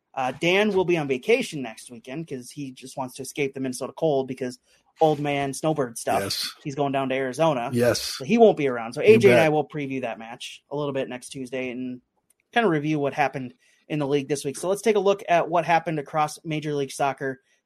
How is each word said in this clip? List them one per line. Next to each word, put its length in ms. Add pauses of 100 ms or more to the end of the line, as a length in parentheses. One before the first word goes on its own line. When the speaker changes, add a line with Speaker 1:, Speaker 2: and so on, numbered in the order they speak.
(140)
Speaker 1:
Uh, 260
Dan 320
will 140
be 100
on 100
vacation 540
next 300
weekend 360
'cause 240
he 220
just 240
wants 200
to 60
escape 300
the 80
Minnesota 320
cold 340
because 320 (420)
old 180
man 340
snowbird 460
stuff. 240
Speaker 2:
Yes. 260 (140)
Speaker 1:
He's 140
going 160
down 160
to 80
Arizona. 560
Speaker 2:
Yes. 280
Speaker 1:
So 240
he 140
won't 180
be 120
around. 240
So 100
Speaker 2:
You 120
Speaker 1:
A 40
J 140
and 80
I 60
Speaker 2:
bet. 60
Speaker 1:
will 140
preview 360
that 180
match 500
a 60
little 160
bit 160
next 220
Tuesday 400
and 300 (520)
kinda 160
review 320
what 120
happened 420 (340)
in 100
the 80
league 220
this 160
week. 120
So 120
let's 140
take 120
a 60
look 280
at 220
what 140
happened 340
across 460
Major 300
League 180
Soccer 500 (240)